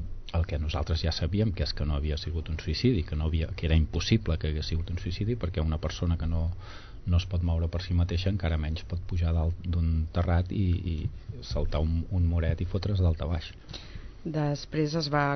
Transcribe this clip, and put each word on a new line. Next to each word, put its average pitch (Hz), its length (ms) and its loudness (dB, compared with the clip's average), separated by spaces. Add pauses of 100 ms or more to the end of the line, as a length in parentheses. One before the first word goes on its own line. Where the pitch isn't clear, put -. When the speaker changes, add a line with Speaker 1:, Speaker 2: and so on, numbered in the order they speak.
(360)
Speaker 1:
el 82 80 4
que 76 160 -2
nosaltres 76 460 0
ja 76 80 2
sabíem, 101 400 2
que - 100 0
és - 80 -2
que - 140 -2
no 76 100 2
havia 73 240 0
sigut 80 320 -4
un 80 80 -2
suïcidi, 87 460 2
que 76 100 -4
no 78 140 0
havia, 80 260 0
que 78 140 0
era 80 80 8
impossible 82 640 2
que 78 100 0
hagués 78 220 -2
sigut 85 200 -2
un 87 80 -2
suïcidi, 101 400 -2
perquè 85 240 0
una 80 160 0
persona 82 400 0
que 82 80 0
no, 82 200 2 (580)
no 87 160 6
es - 80 -4
pot 85 160 0
moure 82 260 2
per 82 120 -2
si 90 120 0
mateixa, 87 360 2
encara 80 280 0
menys 78 300 -2
pot 87 180 -4
pujar 87 260 2
dalt 82 400 0
d'un 82 160 2 (240)
terrat 87 380 2
i, 95 140 2 (280)
i - 520 -6
saltar 73 380 0
un, 82 260 2
un 90 180 4
muret 82 320 2
i 87 80 -2
fotre's 95 340 0
dalt 82 200 4
a 73 80 -2
baix. 82 220 -4 (760)
Speaker 2:
Després 151 720 0
es 151 140 -2
va 147 240 4